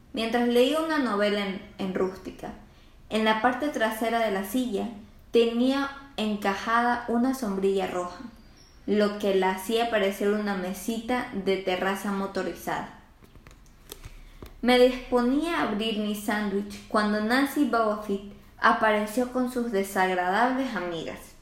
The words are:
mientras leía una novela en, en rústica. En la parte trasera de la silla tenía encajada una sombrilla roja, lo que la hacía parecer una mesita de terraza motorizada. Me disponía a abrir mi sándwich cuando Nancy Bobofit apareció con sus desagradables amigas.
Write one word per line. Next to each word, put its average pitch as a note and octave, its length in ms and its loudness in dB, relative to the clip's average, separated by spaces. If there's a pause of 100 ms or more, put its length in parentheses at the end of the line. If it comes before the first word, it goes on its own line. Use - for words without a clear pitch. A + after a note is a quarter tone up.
(120)
mientras A#3 380 0
leía C4+ 320 4
una D#4+ 180 0
novela G#3 460 0
en, F#3+ 160 -6 (160)
en F#3 180 -4
rústica. - 560 -4 (580)
En A3 140 0
la A3 180 2
parte B3+ 280 0
trasera A3+ 500 0
de A3 120 0
la G3 120 -2
silla G#3 460 -2 (420)
tenía B3 580 4 (280)
encajada G#3+ 920 0
una A#3+ 260 2
sombrilla G3 540 0
roja, F3+ 320 -6 (680)
lo G#3 320 2
que G3 160 0
la F#3 180 4
hacía A3+ 380 0
parecer G3+ 440 0
una G#3 220 -2
mesita A3+ 760 -4
de F#3+ 220 0
terraza F#3+ 560 -2
motorizada. F#3+ 880 -4 (1600)
Me B3 180 6
disponía B3+ 800 4
a - 40 0
abrir G#3+ 360 -2
mi G#3 160 -2
sándwich G#3 720 -4
cuando G#3 320 2
Nancy C4+ 460 2
Bobofit G#3+ 680 0 (300)
apareció A3 720 2
con B3+ 180 0
sus A#3 220 -4
desagradables G3 1000 2
amigas. F3 440 -6 (220)